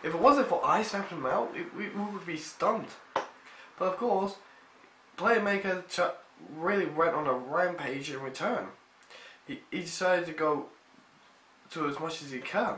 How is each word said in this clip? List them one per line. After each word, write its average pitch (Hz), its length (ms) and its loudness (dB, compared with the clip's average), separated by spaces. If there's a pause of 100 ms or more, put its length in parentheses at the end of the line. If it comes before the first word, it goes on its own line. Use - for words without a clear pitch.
If 165 100 -4
it 170 60 -2
wasn't 269 280 8
for - 180 2
I 214 180 4
snapped 202 280 -4
him 151 140 -6
out, 190 300 0
it, 170 180 -8
we, 202 140 -6
we 202 240 -4
would 180 140 -8
be 165 100 -6
stunned. 175 540 -2 (240)
But - 720 -6
of 185 120 0
course, 202 380 0 (800)
Playmaker 196 720 2
ch-, - 260 0 (400)
really 180 320 2
went 156 300 2
on 151 120 0
a 131 60 4
rampage 143 760 -2
in 135 80 -6
return. 135 480 -4 (800)
He, 127 140 -10 (100)
he 180 100 -4
decided 175 440 2
to 160 80 -8
go 156 340 0 (1040)
to 156 160 -2
as 143 120 -4
much 160 220 -6
as 143 100 -12
he 127 80 -6
can. 208 380 0